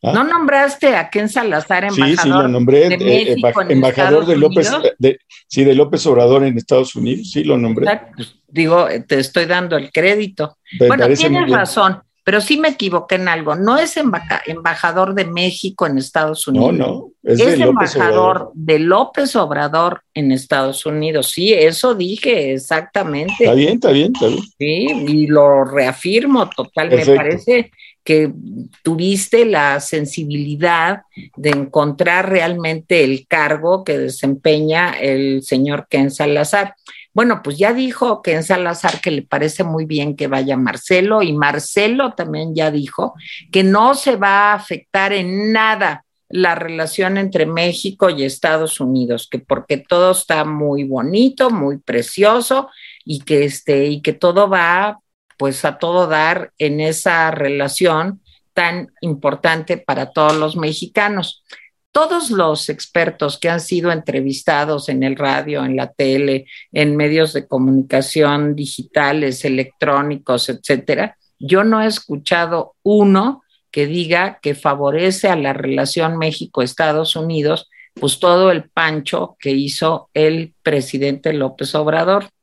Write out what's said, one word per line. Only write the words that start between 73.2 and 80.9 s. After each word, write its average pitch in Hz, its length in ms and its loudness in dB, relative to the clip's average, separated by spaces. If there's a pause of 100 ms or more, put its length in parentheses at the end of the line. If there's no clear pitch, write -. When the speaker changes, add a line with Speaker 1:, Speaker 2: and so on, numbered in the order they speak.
Speaker 2:
que 147 160 -2
diga 175 560 -2
que 143 140 -4
favorece 156 720 -2
a 180 60 2
la 139 180 -2
relación 139 640 -4
México-Estados 156 1000 -2
Unidos, 160 540 -2 (260)
pues, 139 240 -4
todo 185 300 4
el 170 200 -2
pancho 160 720 -4
que 139 120 -4
hizo 143 640 -4
el 156 380 0 (100)
presidente 139 680 -2